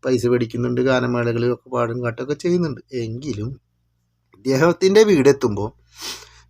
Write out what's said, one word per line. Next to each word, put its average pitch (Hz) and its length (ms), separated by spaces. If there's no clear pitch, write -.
പൈസ 127 240
മേടിക്കുന്നുണ്ട്, 120 540
ഗാനമേളകളിലൊക്കെ 120 880
പാടും 120 320
കാട്ടൊക്കെ 127 360
ചെയ്യുന്നുണ്ട്. 170 440
എങ്കിലും 117 520
ഇദ്ദേഹത്തിൻ്റെ 170 720
വീടെത്തുമ്പോൾ 131 640